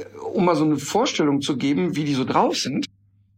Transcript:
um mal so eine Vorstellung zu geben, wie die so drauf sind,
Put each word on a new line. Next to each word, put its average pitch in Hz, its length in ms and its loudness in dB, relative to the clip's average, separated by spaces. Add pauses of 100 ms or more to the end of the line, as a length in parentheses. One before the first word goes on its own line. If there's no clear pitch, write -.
(320)
um 185 140 2
mal 170 100 4
so 151 80 2
eine 151 140 2
Vorstellung 147 640 0
zu 143 160 -2
geben, 151 380 0
wie 156 80 -2
die 143 100 0
so 127 100 0
drauf 208 320 2
sind, - 300 -4 (520)